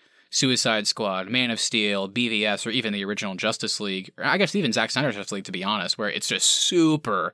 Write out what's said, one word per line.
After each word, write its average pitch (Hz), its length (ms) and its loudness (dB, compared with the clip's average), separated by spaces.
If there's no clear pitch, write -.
Suicide 117 540 2
Squad, 95 440 -2
Man 123 200 2
of 113 100 -4
Steel, 104 500 0
B 120 180 0
V 107 180 0
S, 104 220 0
or 113 40 -2
even 113 200 -2
the 101 140 -4
original 101 300 -4
Justice 107 440 -2
League, 95 380 -4
or - 80 -6
I 143 120 2
guess 190 160 2
even 160 200 2
Zack 110 180 2
Snyder's 127 240 0
Justice 101 160 -8
League, 98 140 -4
to 101 80 -12
be 92 100 -6
honest, 98 340 0
where 104 120 -2
it's - 180 -4
just - 180 0
super, 151 880 2